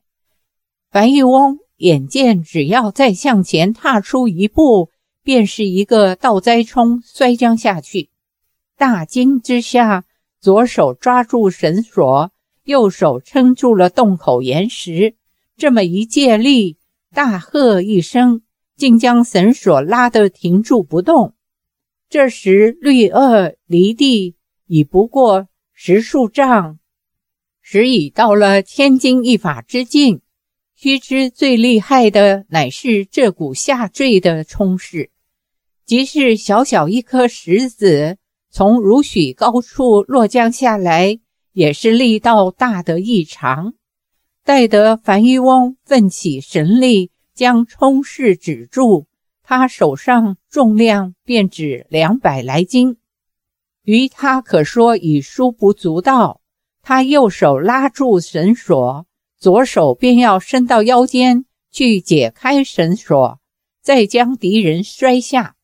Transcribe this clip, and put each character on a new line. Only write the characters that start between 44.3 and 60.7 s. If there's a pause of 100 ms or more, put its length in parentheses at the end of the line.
待
得
樊
一
翁
奋
起
神
力， (240)
将
冲
势
止
住， (380)
他
手
上 (120)
重
量 (100)
便
只
两
百
来
斤， (840)
于
他
可
说
已
疏
不
足
道。 (400)
他
右
手
拉
住
绳
索， (320)
左
手
便
要
伸
到